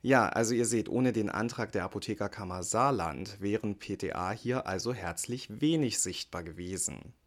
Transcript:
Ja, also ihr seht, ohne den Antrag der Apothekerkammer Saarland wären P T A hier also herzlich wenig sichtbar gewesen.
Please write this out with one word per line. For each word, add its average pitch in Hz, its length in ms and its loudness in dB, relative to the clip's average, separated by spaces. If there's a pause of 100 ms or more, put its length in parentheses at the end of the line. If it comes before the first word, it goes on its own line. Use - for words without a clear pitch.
Ja, 120 220 8
also 117 260 2
ihr 117 120 4
seht, 113 240 2
ohne 123 240 4
den 107 160 2
Antrag 117 420 -2
der 90 120 0
Apothekerkammer 98 760 -4
Saarland 101 800 0
wären 101 380 0
P - 180 -6
T - 160 -4
A 90 200 -2
hier 120 340 -2
also 95 260 -2
herzlich 107 720 -6
wenig 151 360 2
sichtbar 92 440 -4
gewesen. 87 720 -6 (120)